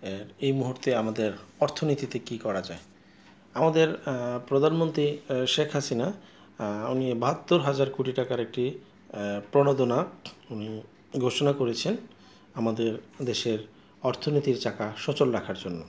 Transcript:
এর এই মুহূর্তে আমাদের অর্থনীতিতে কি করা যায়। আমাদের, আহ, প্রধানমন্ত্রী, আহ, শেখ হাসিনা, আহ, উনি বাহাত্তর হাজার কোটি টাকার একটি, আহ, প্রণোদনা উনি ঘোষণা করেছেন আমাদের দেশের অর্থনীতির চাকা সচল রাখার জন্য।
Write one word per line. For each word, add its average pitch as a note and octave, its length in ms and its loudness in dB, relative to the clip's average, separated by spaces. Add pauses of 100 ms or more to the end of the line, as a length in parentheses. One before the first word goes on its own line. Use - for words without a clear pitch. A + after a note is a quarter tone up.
এর G2 240 -8 (140)
এই C#3 120 2
মুহূর্তে B2+ 440 0
আমাদের A2 360 0 (280)
অর্থনীতিতে C#3+ 600 0
কি A#2 180 -8
করা G2 240 -2
যায়। F2 180 -10 (760)
আমাদের, D#3+ 360 6
আহ, B2 580 -4
প্রধানমন্ত্রী, D3+ 720 4 (120)
আহ, B2+ 160 0
শেখ D3 280 0
হাসিনা, C#3 400 0 (460)
আহ, G#2+ 320 -4
উনি C3 220 0
বাহাত্তর D3+ 460 2
হাজার C#3 300 2
কোটি C3 220 -4
টাকার B2 280 0
একটি, A#2+ 280 -2
আহ, - 760 -6 (100)
প্রণোদনা C#3 540 4 (440)
উনি A2 320 -8 (380)
ঘোষণা C3 340 2
করেছেন C#3 440 0 (560)
আমাদের A2+ 400 0 (280)
দেশের A2+ 380 -2 (440)
অর্থনীতির C#3 560 2
চাকা G#2+ 380 -4
সচল C#3+ 340 2
রাখার G2+ 320 -2
জন্য। E2+ 260 -6